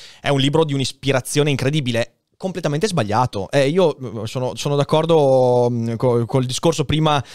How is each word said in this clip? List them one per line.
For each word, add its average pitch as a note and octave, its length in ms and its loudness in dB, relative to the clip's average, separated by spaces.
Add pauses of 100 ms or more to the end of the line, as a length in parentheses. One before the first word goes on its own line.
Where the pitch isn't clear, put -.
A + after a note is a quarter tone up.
(200)
È - 80 -4
un C#3 100 2
libro D3 260 2
di C#3+ 100 -2
un'ispirazione C3+ 760 -2
incredibile. B2 640 -2 (260)
Completamente E3+ 480 -4
sbagliato. A#2 640 -2
Eh, C#3 180 2
io, E3 300 2
mm, A2+ 260 -10
sono, B2 320 -6
sono C#3+ 200 -2
d'accordo, C3+ 920 4
mm, A#2 240 -4
co-, A#2+ 320 0
col C3 180 0
discorso D#3 400 -2
prima, D3 380 0 (120)